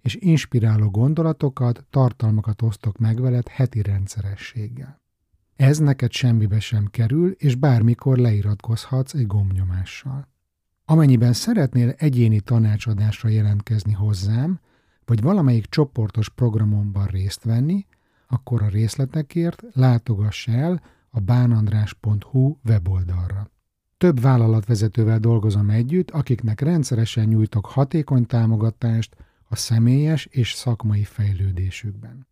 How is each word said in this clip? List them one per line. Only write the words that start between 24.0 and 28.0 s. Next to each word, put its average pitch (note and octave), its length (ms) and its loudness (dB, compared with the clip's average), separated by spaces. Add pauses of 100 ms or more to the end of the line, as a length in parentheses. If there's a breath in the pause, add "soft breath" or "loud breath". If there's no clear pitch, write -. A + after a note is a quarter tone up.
vállalatvezetővel A2+ 1000 2
dolgozom G#2+ 520 2
együtt, B2+ 400 0
akiknek A2+ 500 -2
rendszeresen C3 680 0
nyújtok A2 400 2
hatékony C#3 600 0